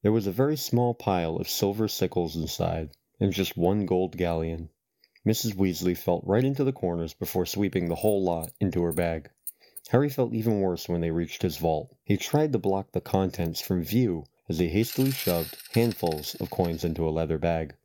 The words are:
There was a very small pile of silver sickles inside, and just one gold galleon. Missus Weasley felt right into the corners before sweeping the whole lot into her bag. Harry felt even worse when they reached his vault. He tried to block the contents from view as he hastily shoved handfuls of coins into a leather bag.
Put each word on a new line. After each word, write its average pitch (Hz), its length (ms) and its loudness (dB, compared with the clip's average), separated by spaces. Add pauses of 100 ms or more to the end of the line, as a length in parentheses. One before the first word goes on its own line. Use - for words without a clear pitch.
There 104 100 4
was 110 160 2
a 95 40 0
very 139 260 2
small 120 360 2
pile 87 440 0
of - 120 -6
silver 104 380 0
sickles 87 480 -2
inside, 80 560 -4 (280)
and 98 120 2
just 92 240 -2
one 95 300 2
gold 90 320 0
galleon. 82 520 -2 (540)
Missus 110 300 2
Weasley 90 420 2
felt 85 300 0
right 110 180 4
into 139 220 2
the 135 80 0
corners 85 400 -2
before 90 320 -2
sweeping 95 420 0
the 82 80 0
whole 101 260 2
lot 82 380 -2
into 90 240 0
her 85 80 0
bag. 82 380 -2 (600)
Harry 143 200 4
felt 123 240 0
even 110 260 2
worse 92 300 0
when 87 100 0
they 85 120 0
reached 82 300 -2
his 87 140 0
vault. 80 480 -2
He 104 140 2
tried 151 340 2
to 113 80 0
block 98 320 -2
the 90 80 -2
contents 90 600 0
from 90 220 -2
view 95 420 0 (240)
as 80 100 -2
he 87 80 4
hastily 117 440 2
shoved 85 440 -2 (180)
handfuls 87 640 0
of - 140 -6
coins 85 340 -2
into 82 240 0
a 80 40 0
leather 80 260 0
bag. 80 480 -2